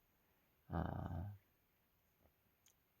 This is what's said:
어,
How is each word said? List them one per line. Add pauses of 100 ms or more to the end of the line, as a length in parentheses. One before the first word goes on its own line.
(680)
어, (1600)